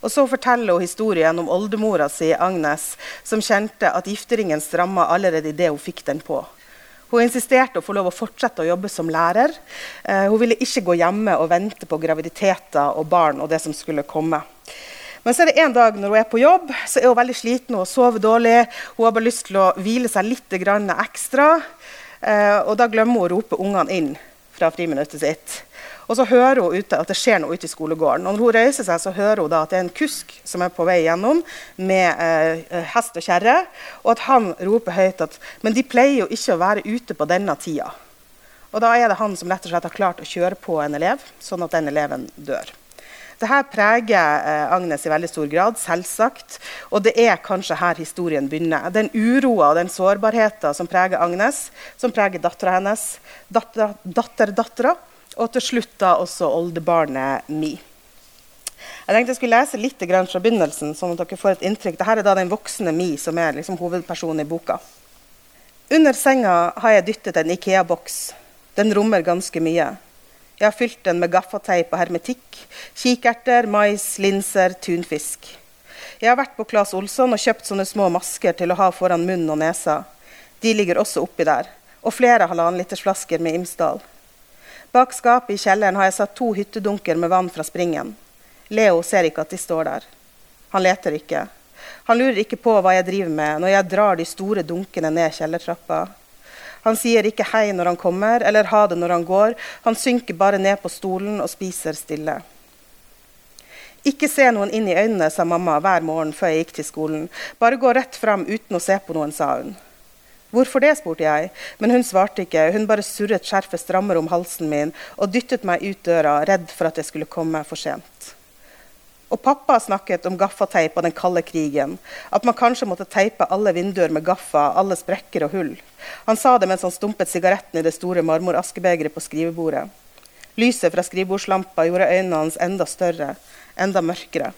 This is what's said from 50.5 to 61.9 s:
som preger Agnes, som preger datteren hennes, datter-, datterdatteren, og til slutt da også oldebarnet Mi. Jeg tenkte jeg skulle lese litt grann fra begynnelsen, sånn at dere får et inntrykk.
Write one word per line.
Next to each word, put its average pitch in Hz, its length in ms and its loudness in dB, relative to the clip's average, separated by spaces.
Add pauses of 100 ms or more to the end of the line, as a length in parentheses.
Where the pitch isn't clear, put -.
som 175 100 -6
preger 185 300 2
Agnes, 185 540 -2 (260)
som 247 160 -2
preger 190 320 -2
datteren 180 320 0
hennes, 196 420 -4 (300)
datter-, 214 560 -2
datterdatteren, 226 960 -2 (340)
og 233 160 -4
til 247 160 -4
slutt - 320 -4
da 185 140 4 (100)
også 180 240 -4
oldebarnet 156 1040 -2
Mi. 156 240 -4
Jeg - 1400 -18
tenkte 233 220 2
jeg 247 80 -6
skulle 233 180 2
lese 269 240 0
litt 254 240 -4
grann 185 240 2
fra 185 80 -4
begynnelsen, 175 560 0
sånn 170 220 -6
at 175 80 -6
dere 190 160 -12
får 190 160 2
et - 100 -12
inntrykk. 208 320 -4